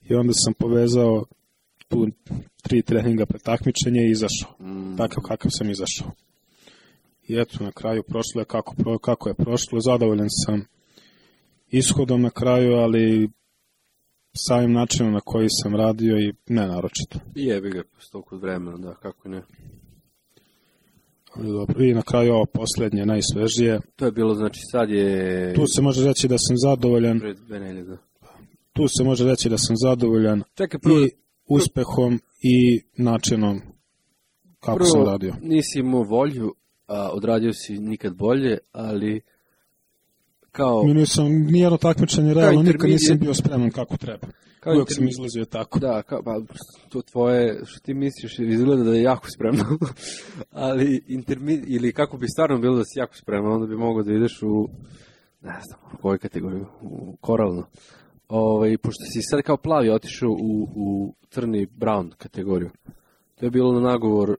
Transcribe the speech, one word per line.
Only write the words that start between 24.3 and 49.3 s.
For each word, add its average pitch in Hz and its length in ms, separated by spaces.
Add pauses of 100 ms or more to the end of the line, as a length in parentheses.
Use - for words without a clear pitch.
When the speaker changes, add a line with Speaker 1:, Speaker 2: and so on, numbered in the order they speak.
Speaker 2:
znači, 104 280
sad 117 280
je 95 640
Speaker 1:
Tu 151 140
se - 140
može 131 220
reći 135 240
da 123 100
sam 123 200
zadovoljan. 120 640
Speaker 2:
Pred 104 200
Benelje, 95 440
da. 92 120 (760)
Speaker 1:
Tu 147 160
se - 160
može 127 200
reći 127 240
da 113 100
sam - 200
zadovoljan 113 640 (120)
Speaker 2:
Čekaj, 165 260
prvo 156 180
Speaker 1:
i 135 120 (380)
uspehom 123 720 (220)
i 123 380 (140)
načinom 110 640 (1000)
kako 185 160
Speaker 2:
Prvo, 180 100
Speaker 1:
sam 151 180
radio. 95 380
Speaker 2:
nisi 156 360
imao 127 240
volju, 117 520 (320)
a 202 240
odradio 110 440
si - 200
nikad 104 420
bolje, 117 420 (140)
ali... 107 480 (1300)
Kao 120 320
Speaker 1:
Mi 147 100
nisam, 151 320
nijedno 160 520
takmičenje 160 540
Speaker 2:
kao - 20
Speaker 1:
realno, 156 180
nikad 156 140
Speaker 2:
intermediate 156 360
Speaker 1:
nisam 156 160
bio 147 160
spreman 123 360
kako - 260
treba. - 300 (340)
Speaker 2:
Kao 160 140
Speaker 1:
Uvek 143 160
sam 139 140
Speaker 2:
intermi- 127 60
Speaker 1:
izlazio 120 340
tako. - 340
Speaker 2:
Da, 117 240
kao, - 200
pa, 110 180 (480)
to 127 140
tvoje, 120 600
što - 160
ti 135 140
misliš, 135 460
izgleda 120 420
da 113 80
je 113 120
jako 127 260
spremno. 110 420